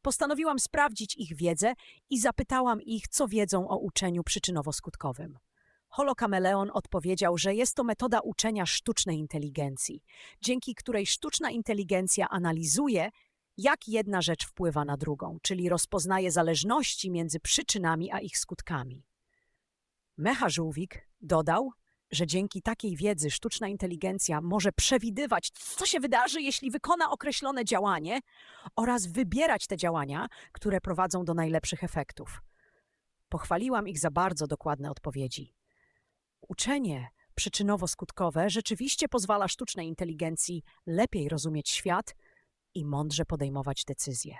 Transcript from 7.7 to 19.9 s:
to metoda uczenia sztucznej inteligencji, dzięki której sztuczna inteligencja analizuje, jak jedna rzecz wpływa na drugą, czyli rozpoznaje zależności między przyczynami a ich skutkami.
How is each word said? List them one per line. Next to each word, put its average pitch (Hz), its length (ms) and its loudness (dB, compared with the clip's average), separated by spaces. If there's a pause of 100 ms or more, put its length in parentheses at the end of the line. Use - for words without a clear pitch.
to 285 80 2
metoda 233 360 2
uczenia 214 460 0
sztucznej - 520 0
inteligencji, 147 840 -4 (380)
dzięki 254 340 -2
której 208 300 -2
sztuczna - 460 -2
inteligencja 196 760 0
analizuje, 175 800 2 (480)
jak 277 300 2
jedna 208 340 2
rzecz 165 240 0
wpływa 151 400 0
na 143 120 -2
drugą, 151 440 -4
czyli 180 280 0
rozpoznaje 185 600 2
zależności 175 800 2
między 165 280 -2
przyczynami 170 720 0
a 196 80 -2
ich 208 180 -6
skutkami. 135 680 -6 (1120)